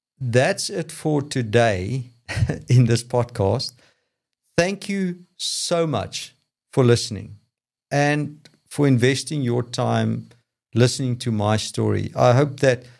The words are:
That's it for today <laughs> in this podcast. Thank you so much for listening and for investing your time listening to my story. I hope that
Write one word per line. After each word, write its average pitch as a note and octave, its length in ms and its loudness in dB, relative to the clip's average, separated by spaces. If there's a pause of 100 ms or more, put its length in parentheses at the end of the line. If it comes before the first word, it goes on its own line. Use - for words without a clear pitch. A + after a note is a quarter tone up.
(200)
That's C3 500 0
it E3+ 220 -8
for D3+ 300 -2
today A#2 880 -2 (160)
<laughs> - 400 -2
in B2 200 6
this A#2 180 2
podcast. A#2 680 -2 (840)
Thank G3 320 0
you F#3 300 -4 (180)
so - 500 -2
much - 480 -6 (380)
for C3+ 100 4
listening A2 540 0 (520)
and D3 600 -2 (180)
for D3 180 0
investing C3+ 560 2
your A#2+ 220 -2
time A2+ 640 -2 (480)
listening B2 440 2
to A#2+ 120 -4
my G#2+ 240 0
story. G#2+ 640 -2
I B2 160 6
hope B2+ 260 2
that B2+ 240 2 (160)